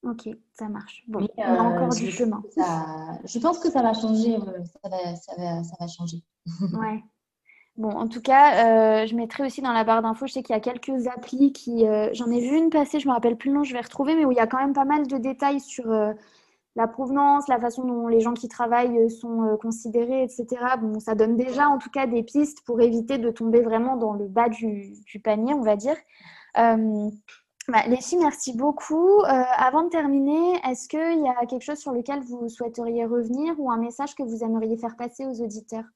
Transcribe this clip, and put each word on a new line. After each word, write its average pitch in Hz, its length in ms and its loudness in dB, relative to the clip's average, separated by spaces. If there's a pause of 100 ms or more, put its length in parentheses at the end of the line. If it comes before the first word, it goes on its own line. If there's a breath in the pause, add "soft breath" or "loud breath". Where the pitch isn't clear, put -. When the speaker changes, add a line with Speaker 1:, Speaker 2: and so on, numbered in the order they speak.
Speaker 1:
Ok, 233 260 -8 (240)
ça 220 140 -12
marche. 208 400 -12
Bon, 214 120 -6
Speaker 2:
Mais, 202 180 -2
Speaker 1:
on 226 60 -4
a 240 120 2
Speaker 2:
euh, - 40 2
Speaker 1:
encore 226 320 0
Speaker 2:
je 226 80 -2
Speaker 1:
du - 80 -4
Speaker 2:
trouve - 100 -6
Speaker 1:
chemin. 214 240 -2
Speaker 2:
que - 200 -4
ça, 160 640 -4
je - 140 -6
pense 339 200 0
que 339 120 0
ça 269 100 2
va 226 120 4
changer, 220 420 2
euh, 190 280 -6 (200)
ça 196 60 -10
va, 180 260 -6
ça 180 220 -16
va, 170 260 -6
ça 170 160 -12
va 170 80 -8
changer. 170 360 -10 (220)
<laughs> 170 320 -6
Speaker 1:
Ouais. 220 240 -6 (760 soft breath)
Bon, 220 160 -4
en 226 180 -4
tout 226 120 -12
cas, 226 800 6
euh, 220 40 -2
je 220 80 -4
mettrai 233 300 -4
aussi 262 160 -6
dans 254 100 -2
la 226 140 2
barre 226 160 4
d'infos, 226 260 -4
je - 60 -10
sais 262 100 -6
qu'il 240 100 -4
y 220 40 2
a - 20 2
quelques 247 480 -4
applis 254 460 0
qui, 233 340 0
euh, 214 240 2
j'en 233 180 -4
ai 240 120 2
vu 262 160 0
une 330 120 4
passer, 302 300 0
je 277 80 -2
me 262 60 2
rappelle 233 240 2
plus 262 140 -2
le 277 40 2
nom, 285 80 2
je 262 100 -6
vais 247 60 -6
retrouver, 254 360 -2
mais 320 100 4
où 262 80 4
il 240 40 2
y 233 40 4
a 226 60 4
quand 254 100 -2
même 277 160 0
pas 277 100 2
mal 294 240 0
de 269 100 -4
détails 269 440 -2
sur, 240 280 -10
euh, 214 220 2 (640 loud breath)
la 226 120 2
provenance, 285 600 2
la 254 100 2
façon 240 280 -4
dont 233 220 -2
les 226 120 6
gens 226 140 2
qui 240 160 -8
travaillent, 240 480 0
euh, 226 100 6
sont, 226 360 -4
euh, 214 120 2
considérés, 233 680 -2
et 254 40 -2
cetera. 247 480 -4
Bon, 220 240 -4
ça 220 160 -4
donne 220 220 2
déjà 254 320 2
en 277 80 2
tout 254 120 -10
cas 269 160 -2
des 233 160 0
pistes 294 440 -2
pour 240 160 2
éviter 233 360 2
de 233 140 0
tomber 226 300 4
vraiment 233 340 0
dans 226 180 -2
le 202 140 -6
bas 233 220 2
du, 208 440 -6 (120)
du - 160 -18
panier, 220 320 0
on 294 80 -2
va 214 160 2
dire. 247 180 -2 (600 loud breath)
Euh, 220 520 2 (600 loud breath)
bah, 226 180 4
les 247 140 2
filles, 349 180 -2
merci 277 380 0
beaucoup. 311 640 4
Euh, 262 220 4 (140)
avant 262 260 4
de 349 60 0
terminer, 311 720 2 (100)
est-ce 254 200 -6
qu'il 320 340 0
y 269 60 2
a 247 160 0
quelque 247 180 -6
chose 294 160 -8
sur 277 140 -8
lequel 277 300 -4
vous 240 260 -8
souhaiteriez 233 560 -4
revenir 240 520 -2
ou 269 140 -4
un 233 60 0
message 240 380 -6
que 285 80 -8
vous 226 200 -6
aimeriez 226 340 -2
faire 226 200 -10
passer 240 280 -10
aux 247 160 -8
auditeurs ? 220 440 -10 (100)